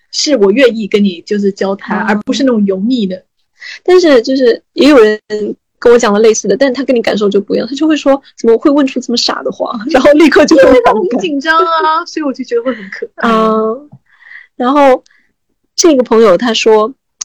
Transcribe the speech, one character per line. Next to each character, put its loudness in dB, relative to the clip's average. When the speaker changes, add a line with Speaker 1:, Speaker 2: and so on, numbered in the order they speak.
Speaker 1:
是 -4
我 2
愿 0
意 -8
跟 0
你 -2
就 -6
是 -2
交 -6
谈， -8
Speaker 2:
哦。 -6
Speaker 1:
而 0
不 -8
是 -4
那 2
种 0
油 -2
腻 -2
的。 -8
Speaker 2:
但 4
是 4
就 -2
是 0
也 2
有 6
人 2
跟 4
我 6
讲 0
了 0
类 4
似 -8
的， -2
但 0
是 -2
他 -6
跟 -2
你 0
感 -4
受 -2
就 0
不 -6
一 -2
样， -6
他 -10
就 -2
会 0
说 0
：“怎 -2
么 4
会 2
问 0
出 -8
这 -8
么 -4
傻 -4
的 -6
话？” -8
然 2
后 6
立 4
刻 4
就 2
会 6
反 4
感。 2
Speaker 1:
因 -2
为 -2
他 -4
很 -4
紧 -6
张 0
啊， -2
所 -12
以 -6
我 -4
就 -10
觉 -8
得 -4
会 -4
很 -18
可 -14
爱。 -4
Speaker 2:
嗯， -2
然 -2
后 2
这 2
个 2
朋 2
友 4
他 -2
说 0